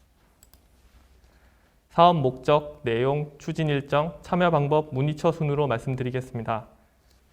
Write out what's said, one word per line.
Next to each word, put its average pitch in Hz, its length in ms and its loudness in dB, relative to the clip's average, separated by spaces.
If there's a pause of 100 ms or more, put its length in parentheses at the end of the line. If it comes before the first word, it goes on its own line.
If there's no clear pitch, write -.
(1900)
사업 175 260 6
목적, 147 680 0
내용, 135 540 -2
추진 160 300 -4
일정, 147 540 0
참여 180 280 0
방법, 151 440 0
문의처 151 400 0
순으로 147 340 -2
말씀드리겠습니다. 123 1000 -4 (640)